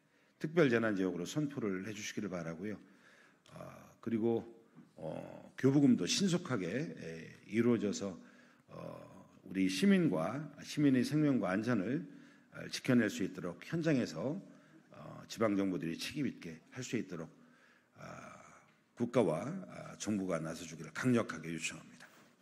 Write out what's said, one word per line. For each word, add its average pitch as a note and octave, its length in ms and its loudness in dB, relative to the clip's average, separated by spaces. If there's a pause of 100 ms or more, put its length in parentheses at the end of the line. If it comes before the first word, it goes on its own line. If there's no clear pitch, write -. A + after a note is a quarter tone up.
(380)
특별재난지역으로 A2+ 840 4
선포를 G#2 600 -2
해주시기를 G#2 420 -6
바라고요. F2 480 -6 (800)
아, F2+ 360 -16 (120)
그리고, A2+ 520 0 (420)
어, E2+ 600 -10
교부금도 C3 480 6
신속하게, C3 640 0
에, E2+ 800 -8
이루어져서, G2+ 760 2 (480)
어, E2 760 -14
우리 F#2+ 260 0
시민과, C#3+ 920 2
시민의 C3 420 4
생명과 C#3 440 2
안전을, A2 720 0 (320)
어, F2 160 -12
지켜낼 A#2+ 420 4
수 G2+ 120 -4
있도록 F2+ 420 -6
현장에서, C#3+ 760 0 (500)
어, - 380 -16
지방정부들이 F#2+ 720 0
책임 - 280 -4
있게 E2 340 -8 (120)
할 B2+ 100 -8
수 B2 140 -4
있도록, F2+ 340 -6 (640)
아, - 460 -16 (520)
국가와, G2+ 500 2
아, - 540 -10
정부가 F#2+ 420 -2
나서주기를 D#2+ 520 -10
강력하게 F#2+ 600 0
요청합니다. - 520 -10 (360)